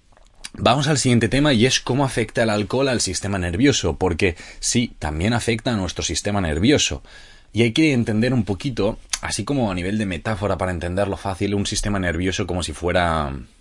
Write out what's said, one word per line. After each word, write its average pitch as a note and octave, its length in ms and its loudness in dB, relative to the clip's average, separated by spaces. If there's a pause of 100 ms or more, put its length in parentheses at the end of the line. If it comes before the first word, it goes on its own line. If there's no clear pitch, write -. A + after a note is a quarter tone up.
(520)
vamos C3 340 2
al D3 120 2
siguiente A#2 300 4
tema C#3+ 220 4
y A2+ 140 4
es B2+ 140 2
cómo C3+ 260 0
afecta B2 380 -2
el A2 80 2
alcohol A2+ 380 0
al A#2 120 0
sistema F#2+ 380 -2
nervioso, F2+ 580 2
porque F2 380 0 (240)
sí, - 400 -2
también D#2+ 340 -2
afecta A2+ 400 -2
a A2 40 0
nuestro F2+ 260 -4
sistema G2+ 380 -2
nervioso. E2+ 600 2 (500)
Y G#2+ 120 2
hay A#2 100 2
que D#3 200 4
entender A#2 400 2
un A#2+ 120 2
poquito, G#2+ 540 -2 (220)
así D#2+ 220 -4
como B2 280 0
a F2+ 40 -2
nivel F#2 220 -2
de G#2+ 80 -2
metáfora G2 520 -2
para F#2 140 -2
entenderlo F2+ 460 -2
fácil, G2 380 -2
un G2+ 100 0
sistema G2+ 340 -2
nervioso F2+ 460 0
como F2+ 160 -2
si E2 120 -6
fuera, E2 600 0 (280)